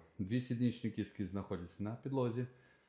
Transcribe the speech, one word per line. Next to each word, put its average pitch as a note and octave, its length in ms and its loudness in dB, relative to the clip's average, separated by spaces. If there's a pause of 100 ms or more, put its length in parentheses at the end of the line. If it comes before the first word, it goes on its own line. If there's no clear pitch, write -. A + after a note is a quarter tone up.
(200)
Дві A2 220 2
сідничні A#2+ 500 2
кістки G2+ 360 -2
знаходяться F#2 560 -4
на A2 120 -2
підлозі. B2+ 520 0 (400)